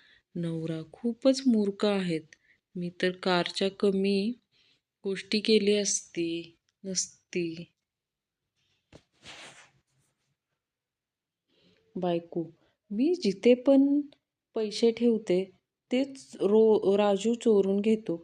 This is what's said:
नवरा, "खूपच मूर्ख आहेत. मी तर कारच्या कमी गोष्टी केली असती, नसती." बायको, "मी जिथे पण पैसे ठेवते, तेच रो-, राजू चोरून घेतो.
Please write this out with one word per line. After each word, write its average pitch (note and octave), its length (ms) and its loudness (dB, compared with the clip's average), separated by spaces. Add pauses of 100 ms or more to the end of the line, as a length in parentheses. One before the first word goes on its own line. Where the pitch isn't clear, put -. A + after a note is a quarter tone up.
(340)
नवरा, E3 460 -6 (120)
"खूपच C4 540 -2
मूर्ख G#3 380 0
आहेत. F3+ 420 -2 (480)
मी F3 160 -8 (120)
तर F#3 80 0 (120)
कारच्या F3+ 460 0 (120)
कमी G3 520 0 (720)
गोष्टी G3 360 -4
केली G#3 360 2
असती, F3 540 -4 (540)
नसती." F3+ 640 -8 (4000)
बायको, F3 480 -4 (480)
"मी C4+ 240 0
जिथे A#3+ 480 2
पण C#4 220 6 (720)
पैसे A3 340 0
ठेवते, A3 520 0 (480)
तेच C4+ 520 -4
रो-, G#3 540 4
राजू G#3 380 2
चोरून G3+ 460 2
घेतो. G#3+ 440 0